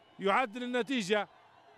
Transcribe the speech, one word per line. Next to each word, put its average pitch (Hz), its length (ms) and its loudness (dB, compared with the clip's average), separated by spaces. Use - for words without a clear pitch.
يعدل 220 440 0
النتيجة 233 640 0